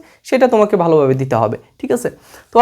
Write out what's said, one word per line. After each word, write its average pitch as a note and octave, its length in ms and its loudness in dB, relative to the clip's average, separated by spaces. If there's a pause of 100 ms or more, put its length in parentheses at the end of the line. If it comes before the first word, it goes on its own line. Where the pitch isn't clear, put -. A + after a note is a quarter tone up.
(280)
সেটা C4 260 2
তোমাকে G#3 220 2
ভালোভাবে D#3 460 2
দিতে C3 200 -4
হবে, A2 140 -2 (240)
ঠিক - 160 -8
আছে? - 120 -8 (440)
তো - 100 -4